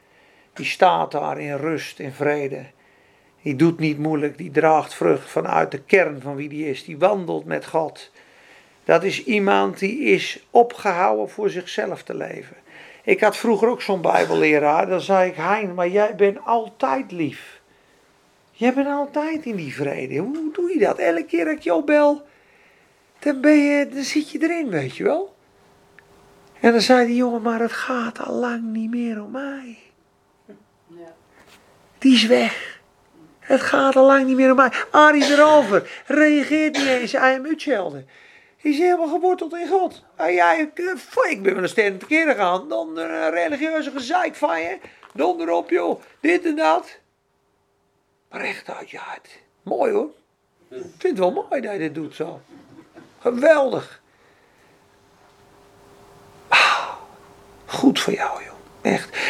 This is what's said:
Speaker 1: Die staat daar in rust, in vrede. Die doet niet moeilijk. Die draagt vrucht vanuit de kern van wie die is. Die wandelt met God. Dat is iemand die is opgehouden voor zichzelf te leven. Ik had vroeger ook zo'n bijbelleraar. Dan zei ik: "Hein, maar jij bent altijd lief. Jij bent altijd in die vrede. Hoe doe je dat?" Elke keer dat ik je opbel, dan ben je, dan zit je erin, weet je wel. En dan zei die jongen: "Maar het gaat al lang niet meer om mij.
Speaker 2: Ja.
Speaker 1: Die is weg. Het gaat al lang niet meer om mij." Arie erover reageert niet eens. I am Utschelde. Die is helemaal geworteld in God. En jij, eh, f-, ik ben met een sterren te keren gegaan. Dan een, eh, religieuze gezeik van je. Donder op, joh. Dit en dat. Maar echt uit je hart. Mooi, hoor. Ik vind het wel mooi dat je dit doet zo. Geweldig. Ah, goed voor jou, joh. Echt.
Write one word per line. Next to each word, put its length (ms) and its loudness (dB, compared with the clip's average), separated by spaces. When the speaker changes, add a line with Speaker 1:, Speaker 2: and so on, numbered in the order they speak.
Speaker 1:
Die 140 -10
staat 440 2
daar 300 -6
in 160 -8
rust, 420 -8
in 140 -12
vrede. 520 -4
Die 140 -4
doet 220 2
niet 200 -2
moeilijk. 400 -4
Die 120 -12
draagt 440 2
vrucht 360 0
vanuit 400 0
de 120 -12
kern 380 2
van 160 -10
wie 120 -10
die 180 -8
is. 180 -8
Die 140 -14
wandelt 460 -2
met 220 -8
God. 440 -6
Dat 200 4
is 200 -4
iemand 540 2
die 220 -4
is 500 0
opgehouden 800 2
voor 200 -4
zichzelf 520 -8
te 120 -12
leven. 420 -12
Ik 180 2
had 160 4
vroeger 320 2
ook 140 -4
zo'n 180 -2
bijbelleraar. 840 2
Dan 140 -2
zei 300 2
ik: 60 -12
"Hein, 380 -2
maar 140 -2
jij 260 0
bent 300 2
altijd 680 -2
lief. 480 -8
Jij 220 0
bent 140 -2
altijd 560 -4
in 120 -8
die 180 -8
vrede. 440 -4
Hoe 340 -6
doe 200 -4
je 60 -2
dat?" 200 2
Elke 260 0
keer 200 -2
dat 100 -2
ik 80 -12
je 120 0
opbel, 520 2
dan 220 -2
ben 160 6
je, 320 2
dan 140 -8
zit 280 -4
je 120 -4
erin, 260 -2
weet 280 -4
je 80 -8
wel. 300 -2
En 120 6
dan 80 4
zei 260 4
die 100 -2
jongen: 260 -2
"Maar 180 -2
het 120 -2
gaat 480 -8
al 140 -8
lang 280 -4
niet 280 -6
meer 320 -6
om 80 -16
mij. 480 -12
Speaker 2:
Ja. 280 -20
Speaker 1:
Die 160 6
is 120 4
weg. 540 0
Het 220 0
gaat 360 2
al 100 8
lang 200 6
niet 100 0
meer 140 6
om 60 6
mij." 160 4
Arie 340 6
erover 800 4
reageert 720 2
niet 100 0
eens. 260 -2
I 40 -2
am 280 2
Utschelde. 600 -4
Die 120 0
is 60 0
helemaal 280 2
geworteld 460 -2
in 140 -8
God. 360 -2
En 180 0
jij, 400 4
eh, 100 -8
f-, 340 -2
ik 120 -6
ben 120 0
met 80 -4
een 60 -2
sterren 300 0
te 80 -18
keren 280 2
gegaan. 340 -2
Dan 300 -6
een, 120 -6
eh, 180 -2
religieuze 640 -2
gezeik 440 -4
van 260 -2
je. 180 -8
Donder 380 -2
op, 200 -2
joh. 300 0
Dit 240 2
en 120 -2
dat. 420 0
Maar 100 -14
echt 300 -10
uit 200 -14
je 80 -16
hart. 300 -16
Mooi, 300 -2
hoor. 180 -2
Ik 160 -14
vind 40 -20
het 160 -2
wel 140 2
mooi 280 -4
dat 120 -8
je 60 -8
dit 160 -6
doet 200 -12
zo. 260 -10
Geweldig. 840 0
Ah, 400 2
goed 340 2
voor 120 -2
jou, 320 -6
joh. 100 -20
Echt. 260 -2